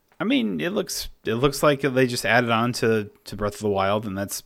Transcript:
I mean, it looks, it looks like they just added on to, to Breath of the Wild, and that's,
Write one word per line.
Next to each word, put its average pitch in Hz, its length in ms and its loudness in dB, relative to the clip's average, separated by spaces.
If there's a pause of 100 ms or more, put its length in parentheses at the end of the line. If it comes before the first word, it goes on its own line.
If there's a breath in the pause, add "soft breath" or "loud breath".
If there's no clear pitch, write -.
(200)
I - 40 -4
mean, 196 380 0
it 160 120 -2
looks, - 360 -4 (160)
it 113 100 0
looks 139 280 0
like 147 180 4
they 131 260 2
just 120 180 -4
added 117 260 4
on 117 220 2
to, 110 360 0 (160)
to - 100 -12
Breath 104 200 -4
of - 60 -14
the 104 80 0
Wild, 98 360 2
and 95 120 -6
that's, 98 280 -6